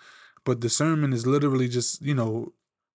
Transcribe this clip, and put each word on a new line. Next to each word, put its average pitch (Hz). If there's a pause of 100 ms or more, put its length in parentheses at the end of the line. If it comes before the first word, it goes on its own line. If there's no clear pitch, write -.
(480)
but 120
discernment 147
is 117
literally 135
just, 120
you 143
know, 113 (420)